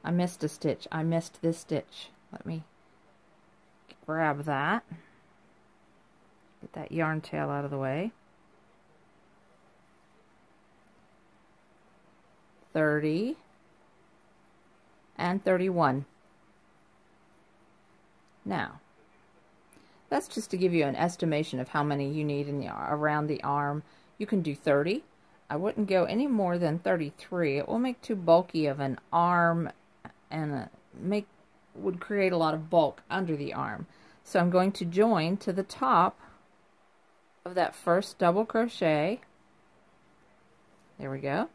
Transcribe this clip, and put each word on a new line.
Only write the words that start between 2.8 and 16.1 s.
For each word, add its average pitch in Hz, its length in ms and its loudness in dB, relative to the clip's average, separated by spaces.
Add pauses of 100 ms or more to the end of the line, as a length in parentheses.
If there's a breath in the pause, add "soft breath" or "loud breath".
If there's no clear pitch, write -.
grab 151 380 0
that. 156 400 0 (1800 loud breath)
Get - 100 -20
that - 200 -12
yarn 156 280 -2
tail 151 300 -4
out 143 140 -4
of 143 80 -6
the 139 40 -6
way. 139 360 -4 (4000)
Thirty 156 640 2 (1800)
and 185 260 -2
thirty-one. 175 640 2 (2500)